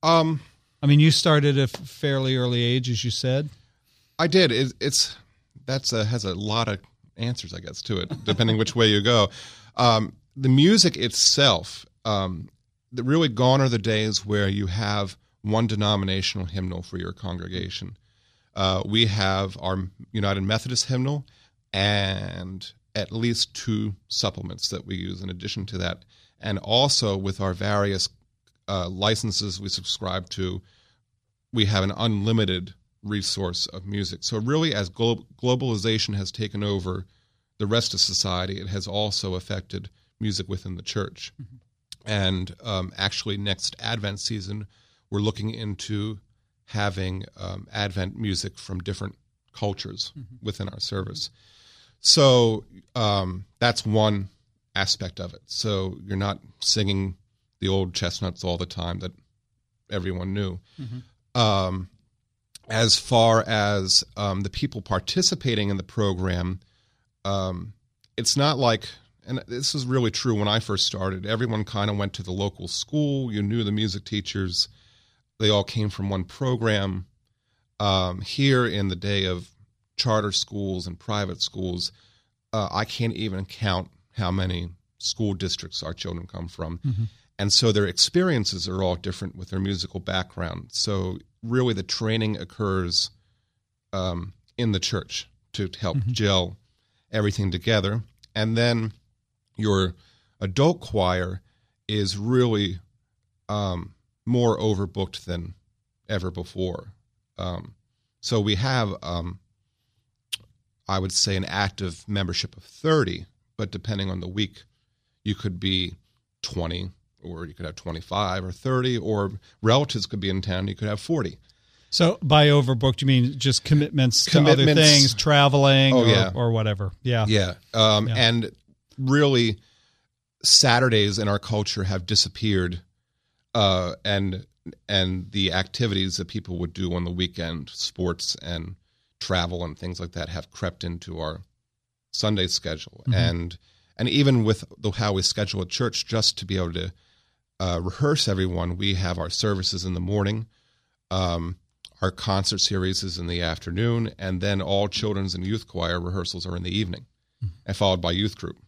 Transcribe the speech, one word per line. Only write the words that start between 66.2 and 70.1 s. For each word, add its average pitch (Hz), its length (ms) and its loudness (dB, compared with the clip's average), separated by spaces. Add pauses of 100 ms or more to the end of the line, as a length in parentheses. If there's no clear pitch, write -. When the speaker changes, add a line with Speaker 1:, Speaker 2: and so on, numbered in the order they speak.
Speaker 1:
um, 95 480 -4 (440)
it's 113 180 0
not 139 220 2
like, 120 300 2 (400)
and 127 200 -6
this 131 280 -6
is 135 100 -4
really 123 240 2
true 117 240 -2